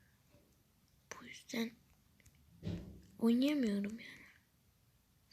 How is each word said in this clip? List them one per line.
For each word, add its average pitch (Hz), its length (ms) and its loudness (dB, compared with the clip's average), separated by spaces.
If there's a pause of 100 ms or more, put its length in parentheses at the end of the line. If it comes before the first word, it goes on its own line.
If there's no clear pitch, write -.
(1120)
Bu - 120 -12
yüzden - 460 -4 (1500)
oynayamıyorum 233 840 4
yani. - 240 -16 (1080)